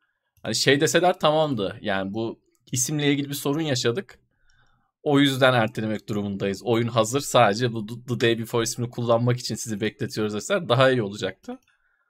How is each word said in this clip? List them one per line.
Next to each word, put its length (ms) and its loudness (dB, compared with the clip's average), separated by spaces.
Hani, 120 -4
şey 260 4
deseler 380 2
tamamdı. 600 0
Yani, 320 -4
bu 260 -4
isimle 400 0
ilgili 180 -2
bir 40 -8
sorun 280 -2
yaşadık. 580 -2
O 160 4
yüzden 340 4
ertelemek 560 -2
durumundayız. 540 -4
Oyun 240 2
hazır. 320 0
Sadece 540 2
bu 120 -6
The, 80 -12
The 120 -4
Day 200 2
Before 240 -2
ismini 260 -6
kullanmak 500 2
için 160 -8
sizi 260 -6
bekletiyoruz 520 -4
deseler 360 -4
daha 220 6
iyi 120 0
olacaktı. 560 -8